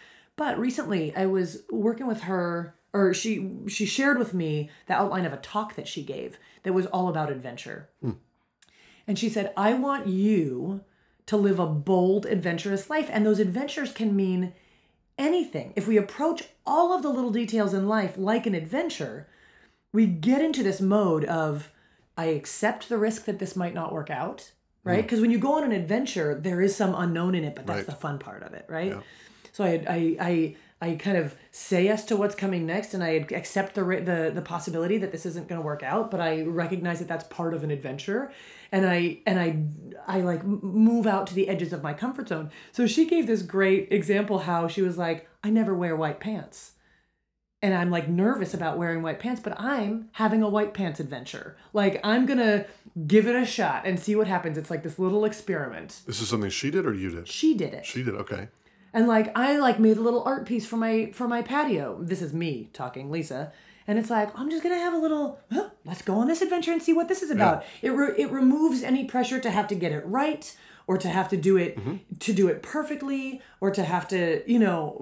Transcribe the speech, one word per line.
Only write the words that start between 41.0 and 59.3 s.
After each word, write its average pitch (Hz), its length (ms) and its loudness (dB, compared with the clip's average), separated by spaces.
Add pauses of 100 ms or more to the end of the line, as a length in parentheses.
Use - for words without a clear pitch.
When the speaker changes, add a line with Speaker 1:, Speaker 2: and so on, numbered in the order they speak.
Speaker 1:
out 196 200 2
to 185 60 -10
the 190 140 2
edges 175 240 -2
of 156 100 -6
my 147 100 -4
comfort 254 360 -6
zone. 156 220 -4 (200)
So 247 160 2
she 311 200 4
gave 330 200 2
this 214 160 2
great 190 480 2
example 202 500 2
how 170 280 0
she 190 140 -2
was 180 140 0
like, 165 320 -2 (140)
"I 208 80 -2
never 214 240 4
wear 175 220 0
white 156 240 -2
pants." - 540 -10 (880)
And 190 140 2
I'm, 175 160 2
like, 165 180 0
nervous 190 460 2
about 165 240 -2
wearing 165 240 0
white 165 160 -4
pants, 247 240 -4
but - 160 -6
I'm 226 540 -4
having 220 320 4
a 208 40 2
white 208 260 2
pants 170 260 -4
adventure. 131 560 -10 (160)
Like, 196 320 2
I'm 226 220 4
gonna 220 400 4 (420)
give 208 180 8
it 240 80 2
a 247 100 4
shot 170 420 0
and 185 120 0
see 208 160 0
what 208 140 4
happens. 180 280 -2
It's 156 140 -8
like 160 140 -4
this 160 160 -8
little 196 240 2
experiment. 143 840 -4
Speaker 2:
This 117 140 -6
is 110 80 -2
something 104 220 0
she 135 200 -4
did 170 160 0
or 117 80 0
you 95 160 -4
did? 85 160 -10
Speaker 1:
She 311 280 2
did 175 200 -2
it. - 100 -12
Speaker 2:
She 127 200 -6
did, 113 100 -2
okay. 101 340 -8 (440)
Speaker 1:
And, 226 140 4
like, 220 300 2